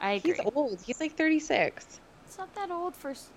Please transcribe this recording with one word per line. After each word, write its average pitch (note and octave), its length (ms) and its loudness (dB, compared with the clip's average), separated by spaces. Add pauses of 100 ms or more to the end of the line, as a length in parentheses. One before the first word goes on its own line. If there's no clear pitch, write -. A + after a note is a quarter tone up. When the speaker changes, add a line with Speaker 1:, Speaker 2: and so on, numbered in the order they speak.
Speaker 1:
I G3+ 180 0
Speaker 2:
He's D#4+ 200 2
Speaker 1:
agree. F#3+ 160 2
Speaker 2:
old. B3+ 300 0
He's, - 160 -6
like, D#4 160 -4
thirty-six. D#4 840 2 (260)
Speaker 1:
It's - 120 -18
not F#4 160 -12
that G4 160 -4
old F4 240 -2
for - 160 -8
s-, - 260 -10